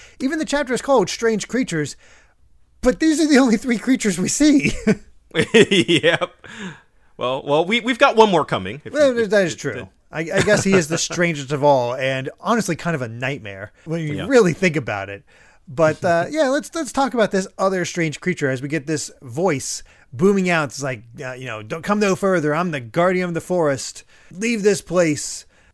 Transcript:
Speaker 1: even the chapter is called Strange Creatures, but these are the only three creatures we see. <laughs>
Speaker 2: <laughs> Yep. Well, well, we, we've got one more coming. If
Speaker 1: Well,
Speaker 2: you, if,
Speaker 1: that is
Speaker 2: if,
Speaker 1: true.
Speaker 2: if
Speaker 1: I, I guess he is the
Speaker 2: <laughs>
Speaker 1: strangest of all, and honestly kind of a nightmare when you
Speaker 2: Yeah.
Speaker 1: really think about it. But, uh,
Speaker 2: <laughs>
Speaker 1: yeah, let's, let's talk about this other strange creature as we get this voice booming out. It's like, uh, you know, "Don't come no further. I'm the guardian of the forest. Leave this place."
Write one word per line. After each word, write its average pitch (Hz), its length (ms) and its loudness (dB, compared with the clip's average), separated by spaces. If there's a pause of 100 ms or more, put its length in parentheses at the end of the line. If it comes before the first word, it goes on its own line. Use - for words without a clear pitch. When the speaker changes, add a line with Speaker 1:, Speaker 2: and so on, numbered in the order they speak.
(220)
Speaker 1:
even 311 180 -2
the 311 60 -4
chapter 277 280 -2
is - 80 -2
called 254 280 2
Strange 226 380 -2
Creatures, 170 480 -4 (840)
but 254 180 2
these 311 200 2
are 311 80 2
the 294 100 6
only 233 200 4
three 233 200 -2
creatures 214 400 0
we 180 120 -2
see. 285 480 4
<laughs> - 40 -12 (540)
Speaker 2:
<laughs> - 0 - (340)
Yep. 170 640 2 (840)
Well, 127 260 -4
well, 147 220 2
we, 226 160 0
we've 233 180 -2
got 254 160 4
one 220 160 8
more 156 140 4
coming. 110 400 -4
If 196 80 -12
Speaker 1:
Well, 277 200 4
Speaker 2:
you, 233 100 0
if, 196 60 -2
Speaker 1:
that 202 160 4
is 143 80 -2
Speaker 2:
if, 101 60 -14
Speaker 1:
true. 139 120 -6 (100)
Speaker 2:
if 113 60 -14 (240)
Speaker 1:
I, 151 100 -8
I 165 200 0
guess 196 220 2
he 196 100 2
is 170 140 4
the 165 100 -4
Speaker 2:
<laughs> - 120 -4
Speaker 1:
strangest 156 420 -2
of 139 120 -2
all, 127 320 2
and 135 340 -4 (100)
honestly 202 360 -2
kind 170 200 -4
of 127 60 -6
a 120 80 -4
nightmare 113 640 -8 (140)
when 165 160 -6
you 151 140 -6
Speaker 2:
Yeah. 95 120 -6
Speaker 1:
really 226 260 4
think 180 220 0
about 104 340 -6
it. 101 140 -14 (460)
But, 156 340 0
uh, 170 240 2
Speaker 2:
<laughs> - 40 -14
Speaker 1:
yeah, 294 180 0
let's, 285 260 -4
let's 320 160 -6
talk 277 220 -2
about 214 180 0
this 190 160 -2 (100)
other 190 280 0
strange 160 340 -4
creature 156 300 -2
as 131 120 -4
we 143 60 -8
get 147 200 -6
this 156 240 -4 (100)
voice 143 640 -4 (280)
booming 185 380 2
out. 160 200 0
It's 139 140 -12
like, 127 200 -6 (200)
uh, 127 100 -10
you 131 120 -12
know, 110 180 -8
"Don't 160 200 -10
come 208 160 0
no 196 160 2
further. 170 400 2
I'm 175 160 0
the 143 100 -4
guardian 180 480 0
of 170 60 -4
the 160 60 -4
forest. 156 600 -2 (280)
Leave 214 320 -2
this 202 180 2
place." 165 640 -2 (280)